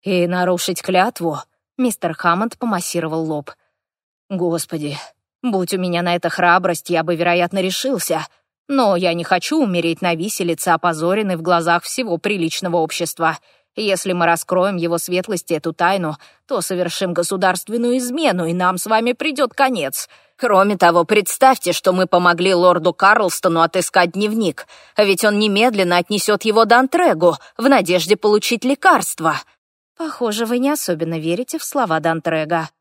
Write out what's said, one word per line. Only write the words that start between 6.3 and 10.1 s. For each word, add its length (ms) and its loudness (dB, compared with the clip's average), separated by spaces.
я 120 2
бы, 140 -2
вероятно, 460 0
решился. 640 -4
Но 260 2
я 200 0
не 100 -4
хочу 380 0
умереть 400 0
на 120 0